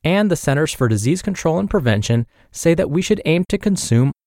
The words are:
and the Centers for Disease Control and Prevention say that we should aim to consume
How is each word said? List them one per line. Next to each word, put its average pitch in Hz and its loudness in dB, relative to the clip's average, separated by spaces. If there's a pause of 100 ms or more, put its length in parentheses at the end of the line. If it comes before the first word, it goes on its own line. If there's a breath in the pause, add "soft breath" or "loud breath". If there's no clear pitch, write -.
and 196 2
the 165 2
Centers 147 -2
for 127 0
Disease 113 0
Control 175 -2
and 196 -4
Prevention 117 0 (260 soft breath)
say - 0
that 160 0
we 170 -2
should 208 0
aim 170 0
to 196 -2
consume 143 2 (160)